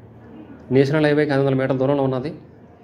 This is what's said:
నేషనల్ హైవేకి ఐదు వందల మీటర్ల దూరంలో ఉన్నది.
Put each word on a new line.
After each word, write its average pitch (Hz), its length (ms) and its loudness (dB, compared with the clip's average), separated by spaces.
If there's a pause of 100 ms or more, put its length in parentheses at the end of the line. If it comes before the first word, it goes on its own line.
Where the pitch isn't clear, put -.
(720)
నేషనల్ 143 340 2
హైవేకి 147 260 2
ఐదు 135 100 2
వందల 139 120 2
మీటర్ల 131 240 0
దూరంలో 139 260 0
ఉన్నది. 131 300 -4 (500)